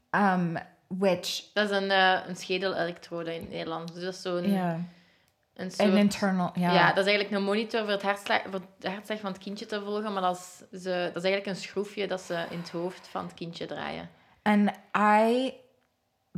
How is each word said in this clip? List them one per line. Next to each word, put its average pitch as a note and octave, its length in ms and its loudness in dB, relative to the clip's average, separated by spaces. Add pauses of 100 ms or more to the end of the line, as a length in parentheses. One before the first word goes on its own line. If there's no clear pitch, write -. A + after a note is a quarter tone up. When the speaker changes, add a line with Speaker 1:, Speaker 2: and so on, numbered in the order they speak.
(140)
Speaker 1:
um, F3+ 440 2 (300)
which F#3+ 560 0 (100)
Speaker 2:
Dat G#3 180 0
is G3+ 60 2
een, G3 140 0
eh, F#3 360 6
een F#3 80 -8
schedelelektrode F3 1000 -4
in E3 140 -10
Nederland. E3 440 -8
Dus F3 100 -12
dat F#3 100 -6
is F#3 80 -14
zo'n F3+ 300 -2
Speaker 1:
Ja. F3 280 0 (720)
Speaker 2:
een F#3 180 -10
soort G3+ 200 2
Speaker 1:
An G3 60 6
internal, G3 560 2
ja. F3 200 2
Speaker 2:
Ja, F3 140 8
dat F#3 180 4
is G3+ 80 4
eigenlijk G3+ 220 0
een G3 80 0
monitor A3 380 0
voor G#3 100 -4
het G3+ 100 -2
hartslag, G3+ 480 0
voor F#3+ 120 -6 (180)
de F#3 100 -6
hartslag G#3+ 300 -8
van G3+ 120 -6
het F#3+ 100 -10
kindje G3+ 240 -10
te G#3+ 160 -6
volgen, G#3 320 -4
maar F#3+ 80 -2
dat F3+ 140 2 (360)
is, F#3 100 -14
ze, F#3 80 -6 (240)
dat F3 100 -6
is F#3+ 60 4
eigenlijk G3 160 0
een G3 100 -4
schroefje G3+ 520 -6
dat F#3 140 -4
ze E3+ 280 -4
in E3+ 100 -8
het E3+ 100 -10
hoofd F3 380 -8
van F#3+ 180 -8
het F3 80 -12
kindje E3+ 320 -10
draaien. D3+ 440 -8 (340)
Speaker 1:
And G#3 260 6 (280)
I, A3+ 560 4 (840)